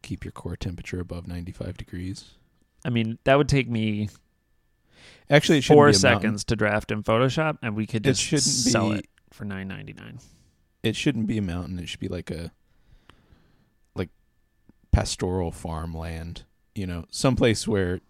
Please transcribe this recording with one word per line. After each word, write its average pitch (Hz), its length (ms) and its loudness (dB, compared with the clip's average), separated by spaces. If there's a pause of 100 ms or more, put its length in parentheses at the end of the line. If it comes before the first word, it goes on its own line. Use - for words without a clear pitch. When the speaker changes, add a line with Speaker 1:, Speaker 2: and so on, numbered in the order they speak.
Speaker 1:
Keep - 220 -10
your 90 60 -10
core - 240 -10
temperature 90 460 -8
above 87 260 -10
ninety-five 90 500 -10
degrees. 92 580 -12 (500)
Speaker 2:
I 131 60 -4
mean, 113 340 0
that 135 120 6
would 143 120 4
take 135 200 2
me 107 420 -2 (1160)
Speaker 1:
Actually, 151 300 6
it 131 60 2
shouldn't 151 140 8
Speaker 2:
four 147 80 10
Speaker 1:
be 104 100 8
a 95 40 4
mountain. 117 200 4
Speaker 2:
seconds 107 240 -2
to 120 120 0
draft 104 360 0
in 107 100 -4
Photoshop, 131 600 0
and 110 120 -6
we 110 120 -2
could 107 200 -2
Speaker 1:
It 135 40 4
Speaker 2:
just 131 120 0
Speaker 1:
shouldn't 151 220 0
Speaker 2:
sell 120 460 0
Speaker 1:
be - 100 -2
Speaker 2:
it - 60 -16 (260)
for - 120 -14
nine 95 220 -8
ninety-nine. 104 540 -14 (640)
Speaker 1:
It 110 120 0
shouldn't 123 300 0
be 110 100 -2
a 107 60 0
mountain. 90 380 -6
It 82 80 -10
should - 120 -12
be, 95 80 -8
like, 90 220 -8
a, 82 220 -8 (1400)
like, 92 140 -6 (840)
pastoral 90 600 0
farmland, 82 920 -8 (320)
you 98 100 -6
know, 87 240 -8
someplace 123 580 2
where 92 420 0